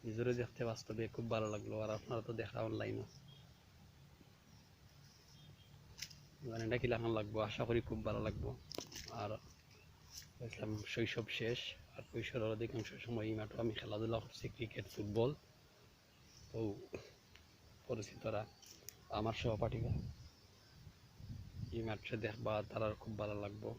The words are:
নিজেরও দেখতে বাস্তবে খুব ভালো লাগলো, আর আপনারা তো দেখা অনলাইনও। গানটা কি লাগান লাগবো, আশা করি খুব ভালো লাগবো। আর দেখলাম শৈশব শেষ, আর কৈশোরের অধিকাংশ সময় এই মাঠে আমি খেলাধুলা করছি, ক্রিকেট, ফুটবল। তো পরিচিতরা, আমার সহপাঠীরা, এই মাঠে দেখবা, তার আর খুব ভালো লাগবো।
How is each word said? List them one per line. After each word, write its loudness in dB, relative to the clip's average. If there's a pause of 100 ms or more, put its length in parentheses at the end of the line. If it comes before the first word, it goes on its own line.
নিজেরও 4
দেখতে 0
বাস্তবে -2 (120)
খুব 0 (100)
ভালো 6
লাগলো, -2 (100)
আর 0
আপনারা 0
তো -2
দেখা -2 (100)
অনলাইনও। 0 (3500)
গানটা 2
কি 4
লাগান 4
লাগবো, 0 (100)
আশা -2
করি 6
খুব 0 (100)
ভালো 2
লাগবো। 0 (720)
আর 0 (1080)
দেখলাম -4 (220)
শৈশব 2 (120)
শেষ, 2 (360)
আর -10
কৈশোরের 2
অধিকাংশ 0 (160)
সময় 0
এই 4
মাঠে -4
আমি 4
খেলাধুলা 2
করছি, -10 (100)
ক্রিকেট, -4
ফুটবল। 6 (1200)
তো -4 (1300)
পরিচিতরা, -2 (760)
আমার 4
সহপাঠীরা, 4 (1800)
এই 2
মাঠে 0 (120)
দেখবা, 2 (160)
তার 0
আর 2
খুব -4
ভালো 0 (100)
লাগবো। -4 (100)